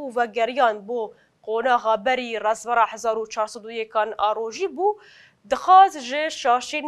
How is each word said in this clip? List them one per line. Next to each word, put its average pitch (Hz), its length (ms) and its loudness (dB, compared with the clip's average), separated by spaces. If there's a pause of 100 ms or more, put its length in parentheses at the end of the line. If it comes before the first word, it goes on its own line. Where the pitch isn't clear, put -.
(160)
vegeriyan 226 720 0
bo 233 260 -6 (280)
qonaxa 220 600 0
berî 247 400 -2
rezvera 226 480 2
hezar 220 240 -4
û 220 120 -6
çar 220 180 -4
sed 214 180 -16
û 226 80 -14
yekan 220 460 -4
a 208 180 0
rojî 226 400 -6
bû, 415 220 0 (520)
dixwaz 359 480 6
ji 285 320 -4
şaşîn 269 580 -2